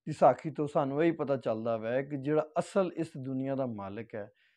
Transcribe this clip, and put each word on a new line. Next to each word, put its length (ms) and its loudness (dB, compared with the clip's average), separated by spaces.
ਦੀ 40 -6
ਸਾਖੀ 380 6
ਤੋਂ 180 -2
ਸਾਨੂੰ 360 0
ਇਹ 100 4
ਪਤਾ 240 0
ਚੱਲਦਾ 400 -2
ਵਾ 240 0
ਕਿ 160 -6
ਜਿਹੜਾ 300 0
ਅਸਲ 360 0
ਇਸ 120 -4
ਦੁਨੀਆ 380 -4
ਦਾ 100 0
ਮਾਲਕ 500 -8
ਹੈ, 160 -8